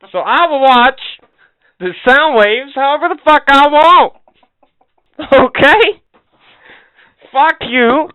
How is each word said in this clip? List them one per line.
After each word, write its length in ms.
So 60
I 280
will 140
watch 400
the 120
sound 300
waves 380
however 340
the 160
fuck 240
I 200
want. 460
Okay? 840
Fuck 240
you. 460